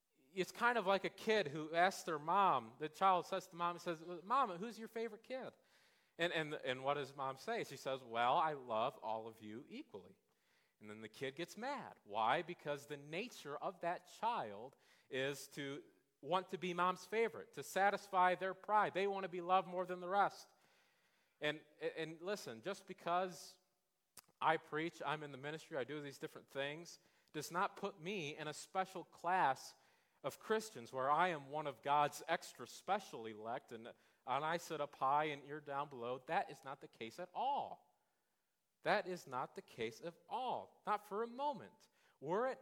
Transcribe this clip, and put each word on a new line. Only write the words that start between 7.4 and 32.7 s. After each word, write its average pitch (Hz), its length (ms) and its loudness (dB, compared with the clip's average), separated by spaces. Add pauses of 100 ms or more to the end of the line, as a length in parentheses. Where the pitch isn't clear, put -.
She 135 100 -10
says, 135 300 -2
"Well, 120 280 6
I 160 180 4 (140)
love 117 260 2 (100)
all 113 240 -4
of 110 120 -10
you 110 300 -10
equally." 101 460 -14 (640)
And 107 80 -14
then 107 120 -12
the 110 60 -10
kid 139 280 -8
gets 170 220 -8
mad. 233 360 -6 (140)
Why? 175 380 4
Because 147 400 -6
the 147 140 -10 (120)
nature 160 500 -6
of 180 200 -4
that 175 220 -2 (180)
child 135 540 -4 (360)
is 139 440 -2
to 143 240 -4 (420)
want 180 300 0
to 185 60 -4
be 180 160 -4
mom's 180 360 2
favorite, 220 460 0
to 139 80 -6
satisfy 185 720 6
their 185 180 -2
pride. 202 400 2
They 190 140 2
want 196 160 -2
to 185 60 -4
be 175 120 -4
loved 180 260 6
more 180 180 -2
than 180 160 -4
the 175 60 -6
rest. 190 400 4 (920)
And, 151 180 0 (380)
and 160 240 -4
listen, 175 420 -6
just 196 240 -6
because 180 680 -2 (840)
I 156 160 6
preach, 160 480 -4
I'm 151 180 0
in 143 80 -10
the 131 60 -10
ministry, 151 400 -8
I 123 80 0
do 147 160 -6
these 143 160 -10
different - 320 -12
things, 147 500 -4 (340)
does 151 180 -6
not 180 260 0
put 196 260 -6
me 165 360 -4
in 151 80 -6
a 151 60 -4
special 185 520 -4 (160)
class 170 520 4 (520)
of - 140 -4
Christians 214 520 -2
where 131 180 2
I 165 200 6
am 151 200 -2
one 147 180 -4
of 135 140 -4
God's 143 460 6
extra 160 400 -2
special 175 580 -4